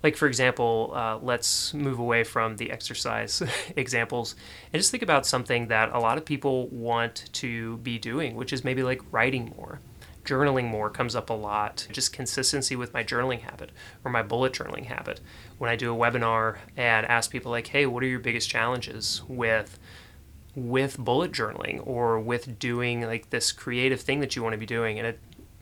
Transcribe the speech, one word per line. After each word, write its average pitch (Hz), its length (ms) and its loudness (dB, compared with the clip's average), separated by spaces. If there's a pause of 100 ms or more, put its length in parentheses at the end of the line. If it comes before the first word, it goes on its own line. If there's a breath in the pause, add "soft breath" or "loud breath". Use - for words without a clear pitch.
Like, 156 160 4
for 151 100 6
example, 120 680 2
uh, 113 280 -2
let's - 520 0
move 139 240 -2
away 117 280 4
from 113 320 0
the 117 140 -6
exercise 113 680 -4 (180)
<laughs> - 160 -10
examples 117 600 0 (360 loud breath)
and 160 80 0
just - 120 4
think 240 120 -4
about 151 220 4
something 120 420 2
that 110 260 4
a 123 60 2
lot 117 180 4
of 156 80 -6
people 135 420 0
want 117 680 -2
to 117 440 -4
be 117 200 -4
doing, 117 380 -4
which 123 160 -6
is 123 140 -2
maybe, 131 180 0
like, 127 180 0 (100)
writing 120 460 2
more. - 220 -12 (460 loud breath)
Journaling 135 400 4
more 107 240 0
comes 117 260 -2
up 110 140 -2
a 117 40 -2
lot. 104 580 -2
Just - 220 -2
consistency 131 600 0
with 123 180 -6
my 117 100 0
journaling 123 380 0
habit - 300 -12 (320 loud breath)
or 127 80 -4
my 117 120 2
bullet 123 300 2
journaling - 320 -6
habit. - 360 -6 (360 loud breath)
When 120 120 0
I 117 60 2
do 117 180 0
a 117 40 0
webinar 113 600 4 (180 loud breath)
and 113 320 4
ask 117 220 4
people, 117 220 -6
like, 117 160 -2
"Hey, 143 180 4
what 123 180 0
are 131 40 2
your 127 120 0
biggest 117 300 0
challenges 120 760 -2
with, 113 520 0 (760 loud breath)
with 131 420 0
bullet 123 340 2
journaling - 540 -4
or 117 340 2
with 120 400 -2
doing, 120 420 0
like, 113 300 -4
this 117 200 0
creative 127 500 0
thing 139 200 0
that 135 140 -2
you 120 80 -2
wanna 110 140 0
be 110 80 -6
doing?" 113 320 0
And 110 100 -4
it, 117 120 -6 (420)